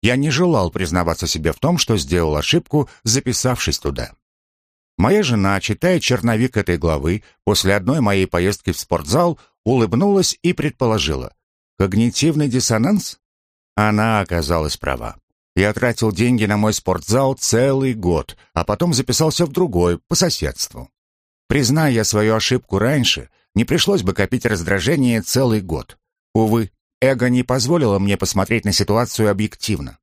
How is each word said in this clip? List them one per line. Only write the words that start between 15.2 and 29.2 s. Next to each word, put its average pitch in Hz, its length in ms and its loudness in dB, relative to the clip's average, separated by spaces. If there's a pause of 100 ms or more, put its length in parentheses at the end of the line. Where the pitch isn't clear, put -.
Я 101 160 2
тратил 113 400 0
деньги 110 320 2
на 104 140 0
мой 104 160 2
спортзал 123 600 0
целый 135 580 0
год, 87 420 -2 (180)
а 85 120 -2
потом 160 280 0
записался 147 520 0
в 139 80 -10
другой, 87 460 0
по - 160 -4
соседству. - 720 -4 (580)
Призная 143 440 2
я 113 120 0
свою 110 320 2
ошибку 113 420 -2
раньше, 117 520 0 (260)
не 107 80 2
пришлось 180 400 0
бы 92 100 0
копить 104 320 -2
раздражение 110 760 0
целый 120 400 0
год. 80 360 -10 (380)
Увы, 110 360 2 (300)
эго 127 260 2
не 123 140 2
позволило 127 560 0
мне 98 180 0
посмотреть 98 480 -2
на 104 80 0
ситуацию 107 600 0